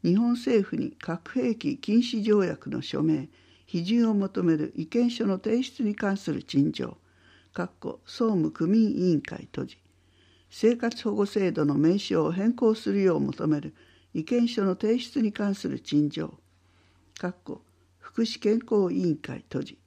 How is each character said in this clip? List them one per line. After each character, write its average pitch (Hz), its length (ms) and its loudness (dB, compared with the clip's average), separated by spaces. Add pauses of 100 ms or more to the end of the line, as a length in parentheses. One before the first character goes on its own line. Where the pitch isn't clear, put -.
日 175 140 4
本 240 180 4
政 240 340 2
府 - 100 -4
に - 140 -4
核 - 420 -10
兵 247 220 0
器 - 220 -4
禁 214 200 2
止 233 260 0
条 208 220 4
約 156 240 -6
の 147 120 -4
署 - 220 -4
名、 151 240 0 (400)
批 170 160 -4
准 226 260 4
を 220 40 2
求 190 300 0
め 165 120 4
る 151 220 -4
意 160 100 -4
見 240 220 2
書 233 160 -4
の 190 140 0
提 220 220 0
出 - 220 -6
に 208 100 0
関 196 220 -2
す 185 160 -6
る - 100 -4
陳 143 300 2
情。 - 260 -8 (540)
か 175 140 -6
っ - 120 -12
こ、 - 280 -10
総 - 240 -2
務 160 220 0
区 165 160 -2
民 214 240 4
委 180 200 2
員 151 100 2
会 - 300 -12
閉 - 140 -6
じ。 - 120 -18 (720)
生 233 280 2
活 233 260 -4
保 208 120 -2
護 202 100 2
制 196 260 0
度 156 140 0
の 147 100 2
名 160 240 4
称 170 240 0
を 156 80 0
変 196 220 0
更 226 220 2
す 208 160 -4
る 196 100 2
よ 180 160 4
う - 20 0
求 139 280 -2
め 151 120 2
る 147 160 -12 (380)
意 156 100 -4
見 240 240 2
書 233 160 0
の 185 120 2
提 226 240 0
出 254 220 -4
に 214 120 0
関 202 200 -2
す - 140 -8
る - 140 -6
陳 147 280 2
情。 - 240 -8 (840)
か 180 100 -4
っ 180 140 -12
こ、 - 220 -14 (320)
福 - 240 -6
祉 226 180 -2
健 220 200 2
康 202 340 0
委 185 80 0
員 165 160 0
会 - 220 -12 (100)
閉 127 140 -4
じ。 - 240 -14